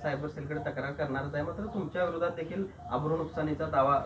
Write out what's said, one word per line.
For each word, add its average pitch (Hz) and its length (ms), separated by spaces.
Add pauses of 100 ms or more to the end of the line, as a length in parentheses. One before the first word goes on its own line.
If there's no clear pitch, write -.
सायबर 147 260
सेलकडे 147 320
तक्रार 135 320
करणारच 143 440
आहे. 147 80
मात्र 196 200
तुमच्या 180 400
विरोधात 170 260
देखील 165 360 (260)
अब्रू 151 260
नुकसानीचा 156 480
दावा 139 400